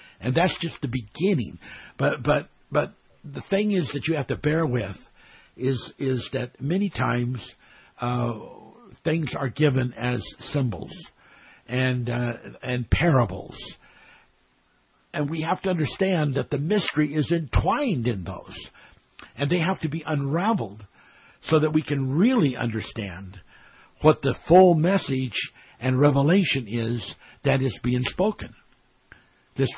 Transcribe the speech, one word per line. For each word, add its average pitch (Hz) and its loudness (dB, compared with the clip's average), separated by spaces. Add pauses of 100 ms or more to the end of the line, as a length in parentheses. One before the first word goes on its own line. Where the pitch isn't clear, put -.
(200)
and 123 -2
that's 170 2
just - -8
the 139 -4
beginning. 127 -2 (400)
But, 143 0
but, 147 0 (220)
but 147 -2 (300)
the 139 -12
thing 208 2
is 175 0
that 135 -6
you 160 0
have 135 -2
to - -2
bear 160 0
with 113 -2 (600)
is, 123 -2
is 131 -2
that 123 -6
many 180 0
times, 123 -2 (560)
uh, 120 -2 (640)
things 160 0
are 139 -2
given 131 2
as 120 -2 (300)
symbols 123 -2 (720)
and, 127 -2
uh, 120 -2 (300)
and 123 -4
parables. 131 2 (1600)
And 147 -2
we 160 -4
have 170 -2
to 190 0
understand 160 0
that 131 -4
the 139 -2
mystery 156 0
is 151 0
entwined 170 0
in 101 -2
those. - -12 (680)
And 139 -2
they 180 2
have 175 0
to 156 -2
be 151 -4
unraveled 143 -2 (580)
so 156 4
that 156 2
we 156 2
can 135 -2
really 190 4
understand 101 -6 (600)
what 151 6
the 135 2 (120)
full 180 10
message 151 0 (420)
and 127 2
revelation 147 4
is 113 -4 (300)
that 135 4
is 127 -2
being 123 0
spoken. - -2 (1040)
This 135 0